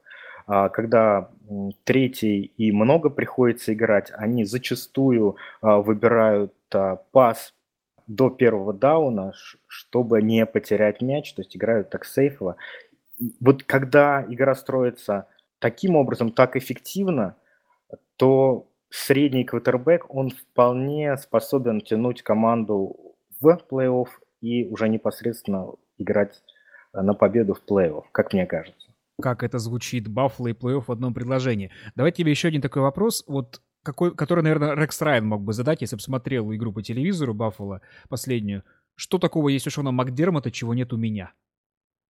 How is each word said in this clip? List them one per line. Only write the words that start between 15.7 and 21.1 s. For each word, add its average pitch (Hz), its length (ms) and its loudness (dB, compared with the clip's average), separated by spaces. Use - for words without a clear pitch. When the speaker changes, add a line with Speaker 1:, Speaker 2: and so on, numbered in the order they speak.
Speaker 1:
образом, 127 360 0
так 127 260 4
эффективно, 131 800 -4
то 131 500 4
средний 131 560 0
квотербек, 127 680 0
он 135 180 -4
вполне 135 880 0